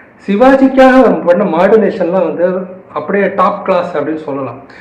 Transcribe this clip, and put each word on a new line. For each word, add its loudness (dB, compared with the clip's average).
சிவாஜிக்காக 4
அவர் 2
பண்ண 2
மாடுலேஷன்லாம் 0
வந்து -2
அப்படியே -2
டாப் -2
கிளாஸ் -2
அப்படின்னு -4
சொல்லலாம். -10